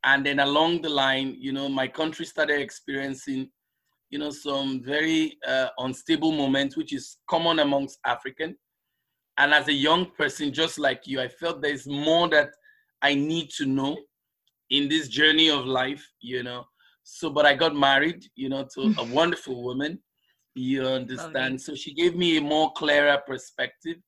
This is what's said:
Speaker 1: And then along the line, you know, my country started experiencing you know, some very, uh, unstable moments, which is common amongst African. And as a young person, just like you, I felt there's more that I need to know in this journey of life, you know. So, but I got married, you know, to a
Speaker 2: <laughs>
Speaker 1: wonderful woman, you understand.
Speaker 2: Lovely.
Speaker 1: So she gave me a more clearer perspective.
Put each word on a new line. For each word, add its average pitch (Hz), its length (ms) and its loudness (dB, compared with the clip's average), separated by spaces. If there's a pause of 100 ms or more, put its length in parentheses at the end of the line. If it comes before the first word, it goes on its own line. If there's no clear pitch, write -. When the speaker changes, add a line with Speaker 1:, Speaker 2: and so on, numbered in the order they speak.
Speaker 1:
And 135 200 4
then 143 140 0
along 156 440 2
the 160 80 -4
line, 135 480 0
you 135 140 -6
know, 139 160 -4
my 135 200 -2
country 160 380 -6
started 147 340 0
experiencing 135 880 -8 (600)
you 139 80 -8
know, 147 120 -4
some 139 520 -6
very, 156 640 -2
uh, 131 220 0 (100)
unstable 147 540 0
moments, 139 440 0
which 156 160 -6
is - 260 -10 (100)
common 165 320 2
amongst 139 460 0
African. 131 500 -6 (840)
And 143 160 6
as 143 140 4
a 151 40 2
young 156 340 2 (100)
person, 147 360 -2
just 160 260 -2
like 139 280 -2
you, 131 140 -4
I 123 80 -4
felt 165 340 -6
there's 143 240 -2
more 156 440 2
that 147 200 4 (520)
I 143 120 4
need 151 440 -2
to 143 80 -2
know 135 300 -2 (760)
in 143 180 2
this 151 200 -2
journey 156 420 4
of 139 160 0
life, 131 400 -4 (140)
you 123 220 -8
know. 123 220 -10 (400)
So, - 260 -6
but 147 160 4
I 143 80 8
got 151 200 2
married, 139 500 2 (100)
you 135 140 -8
know, 135 260 -4
to 214 240 2
a 120 60 -4
Speaker 2:
<laughs> 117 80 -8
Speaker 1:
wonderful 143 500 0
woman, 135 360 -4 (560)
you 131 300 -2
understand. 131 500 -4
Speaker 2:
Lovely. 131 240 -2
Speaker 1:
So 147 160 -10
she - 200 -12
gave 170 220 2
me 170 200 4
a 156 60 4
more 151 300 2
clearer 147 540 4
perspective. 131 680 -8 (120)